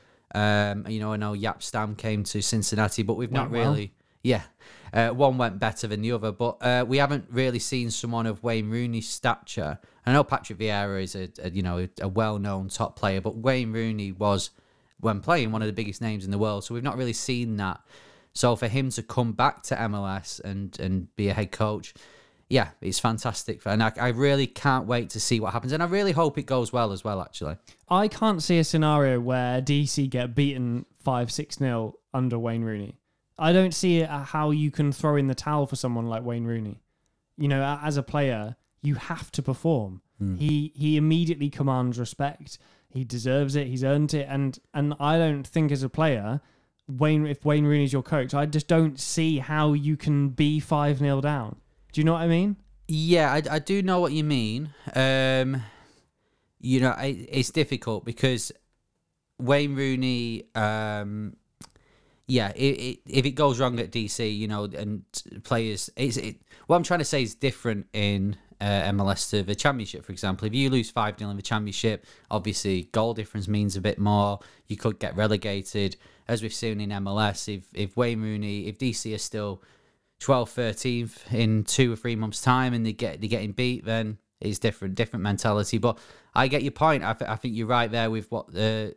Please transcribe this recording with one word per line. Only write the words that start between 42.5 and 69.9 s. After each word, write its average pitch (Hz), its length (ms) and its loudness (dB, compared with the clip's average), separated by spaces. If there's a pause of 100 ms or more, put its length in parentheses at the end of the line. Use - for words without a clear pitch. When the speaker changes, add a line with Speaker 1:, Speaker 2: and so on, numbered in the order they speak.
Speaker 2:
He 135 140 -4
deserves 131 540 0
it. 143 100 0
He's 127 160 -4
earned 147 320 2
it. 139 160 -2
And, 139 260 -2 (160)
and 147 280 0
I 151 180 4
don't 151 260 2
think 151 280 2
as 135 100 0
a 131 60 -2
player, 131 520 0 (480)
Wayne, 151 360 2
if 143 200 -4
Wayne 147 220 4
Rooney's 143 260 4
your 135 100 2
coach, 135 320 -2
I 143 120 2
just 151 200 0
don't 160 320 4
see 160 400 0
how 151 360 2
you 147 220 2
can 143 340 2
be 151 280 2
five 147 420 2
nil 139 200 2
down. 139 340 -2 (380)
Do - 80 0
you 151 40 4
know 165 100 4
what 165 80 0
I 170 40 2
mean? 185 300 2 (320)
Speaker 1:
Yeah, 160 440 4
I, 151 160 2
I 156 120 0
do 196 200 0
know 185 200 2
what 165 100 2
you 151 140 0
mean. 139 500 0 (220)
Um, 131 640 2 (960)
you 127 220 2
know, 127 100 4
I, 135 380 -4
it's 135 220 0
difficult 123 540 -2
because 120 460 0 (880)
Wayne 143 380 2
Rooney, 127 680 -2 (120)
um, 107 800 -2 (920)
yeah, 120 300 2
it, - 40 -6
it, 131 460 0
if 127 180 2
it 139 80 0
goes 135 280 2
wrong 123 180 0
at - 140 -6
D 110 160 -4
C, 110 200 -4
you 107 200 -4
know, 104 160 -4
and 104 400 -6 (400)
players, 113 520 -2
it's, 120 200 0
it, - 260 -8 (240)
what 160 80 4
I'm 175 80 6
trying 175 180 0
to 147 40 -2
say 139 180 0
is 110 140 -4
different 117 560 -2
in, 101 440 0 (240)
uh, 101 40 -4
M 101 340 2
L 98 120 2
S - 200 -2
to 101 140 0
the 98 100 -4
Championship, 113 500 -2